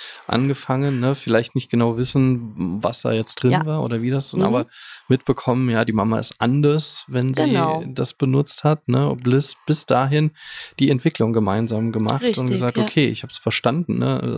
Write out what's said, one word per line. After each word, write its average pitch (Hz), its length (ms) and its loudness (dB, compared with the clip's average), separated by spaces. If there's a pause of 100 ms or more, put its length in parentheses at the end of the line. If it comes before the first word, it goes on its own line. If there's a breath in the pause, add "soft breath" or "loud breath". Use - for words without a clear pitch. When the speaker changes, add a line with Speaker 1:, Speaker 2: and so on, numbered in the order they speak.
(280 loud breath)
Speaker 1:
angefangen, 135 720 -2
ne? 131 160 0
Vielleicht 117 400 0
nicht 127 160 -4
genau 117 260 2
wissen, 117 880 0
was - 200 -2
da 117 100 0
jetzt 110 220 -2
drin 127 160 2
Speaker 2:
Ja. 175 140 2
Speaker 1:
war 156 180 -2
oder 117 180 -2
wie 120 80 -2
das, 135 240 -2
Speaker 2:
Mhm. - 100 0
Speaker 1:
aber 202 220 2 (420 loud breath)
mitbekommen, 127 640 0
ja, 113 160 2
die 113 80 0
Mama 110 260 2
ist - 220 -8
anders, 147 640 2
wenn 131 260 0
sie 143 100 0
Speaker 2:
Genau. 165 440 2
Speaker 1:
das 131 260 -4
benutzt 135 520 0
hat, 151 240 2
ne? 131 200 2
Und 127 140 -4
bis, 127 320 0 (100)
bis 151 200 0
dahin 139 460 2 (460 loud breath)
die 143 120 4
Entwicklung 127 420 2
gemeinsam 110 640 0
gemacht 110 280 0
und 247 60 0
Speaker 2:
Richtig, 127 220 0
Speaker 1:
gesagt, 123 260 0
Speaker 2:
ja. - 80 0
Speaker 1:
"Okay, 156 240 2
ich - 160 -4
hab's - 140 -12
verstanden, 127 640 -2
ne? 127 200 0 (180)